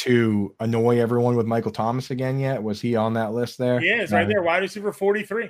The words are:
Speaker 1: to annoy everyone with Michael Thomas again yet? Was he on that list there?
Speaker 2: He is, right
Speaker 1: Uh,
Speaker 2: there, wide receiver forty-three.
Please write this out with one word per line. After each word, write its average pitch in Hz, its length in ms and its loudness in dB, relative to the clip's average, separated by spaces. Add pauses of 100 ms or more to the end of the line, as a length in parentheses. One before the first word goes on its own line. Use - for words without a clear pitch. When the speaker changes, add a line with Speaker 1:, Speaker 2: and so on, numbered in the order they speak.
Speaker 1:
to 110 600 2
annoy 113 400 2
everyone 120 340 2
with 113 120 2
Michael 113 260 -2
Thomas 117 380 -2
again 131 280 -4
yet? 135 240 -2
Was 104 160 -4
he 120 160 -2
on 113 200 2
that 113 180 -2
list 120 240 -4
there? 123 240 0
Speaker 2:
He 170 80 2
is, 202 240 0
right 101 140 2
Speaker 1:
Uh, - 20 -4
Speaker 2:
there, 208 140 0
wide 170 160 2
receiver 196 340 -4
forty-three. 202 580 -2